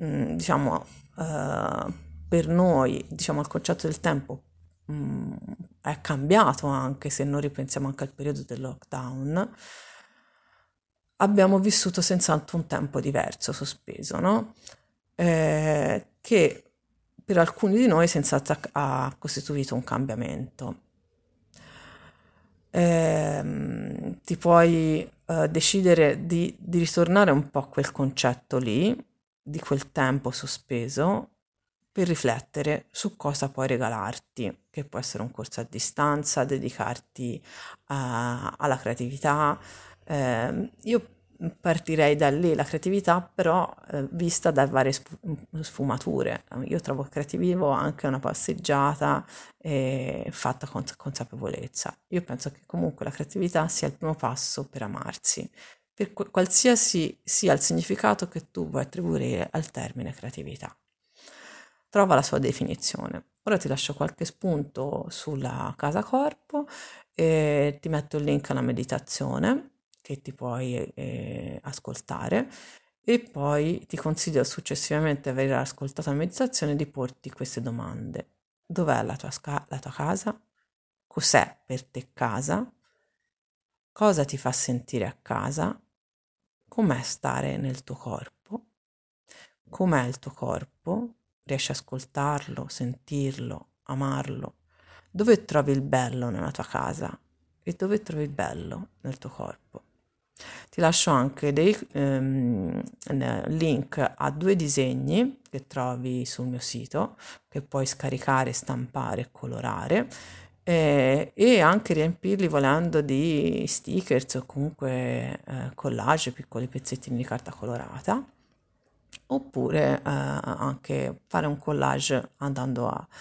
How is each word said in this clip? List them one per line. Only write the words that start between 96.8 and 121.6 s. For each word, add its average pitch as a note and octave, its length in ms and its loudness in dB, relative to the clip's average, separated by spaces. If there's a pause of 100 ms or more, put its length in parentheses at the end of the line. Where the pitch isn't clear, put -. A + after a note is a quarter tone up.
e F3 100 -6
dove G3+ 300 -2
trovi D#3 220 -4
il D3 40 -6
bello F2 600 -8 (120)
nel C3+ 180 -6
tuo - 120 -14
corpo? - 520 -14 (840)
Ti - 140 -6
lascio E3 280 6
anche C#3 440 2
dei, E3+ 200 6 (180)
ehm, C3+ 920 0 (300)
n-, B2+ 340 -2
link D#3 520 0
a C#3 320 0
due E3+ 240 2
disegni D3 920 0
che C#3 180 -10
trovi B2+ 600 -4
sul B2+ 220 -6
mio B2 100 -4
sito, B2 580 -4 (320)
che C#3+ 140 -8
puoi C3+ 240 -2
scaricare, C3 640 0
stampare B2 720 -4
e B2 100 -8
colorare, A#2+ 760 -2 (540)
eh, C#3+ 720 2
e A3+ 280 6
anche F3 340 4
riempirli F3 540 0
volendo D#3 520 4
di C#3+ 640 0
stickers - 680 0
o C3 100 -4
comunque, B2+ 1000 -4
eh, C3 300 -8
collage, B2 580 0
piccoli B2+ 340 -8
pezzettini C3 500 -6
di B2 80 -2
carta A2 280 -8
colorata, B2+ 720 -4 (1040)
oppure, C#3+ 680 0
eh, C3 100 -4
anche C#3 1200 -4
fare D#3+ 180 0
un D3 100 -2
collage C3+ 840 -2